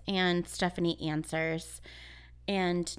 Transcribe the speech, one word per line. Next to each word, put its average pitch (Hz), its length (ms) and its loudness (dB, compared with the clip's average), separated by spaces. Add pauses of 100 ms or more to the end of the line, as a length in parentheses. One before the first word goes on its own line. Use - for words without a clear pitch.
and 180 400 2
Stephanie 175 560 0
answers, 160 800 -2 (680)
and 180 520 2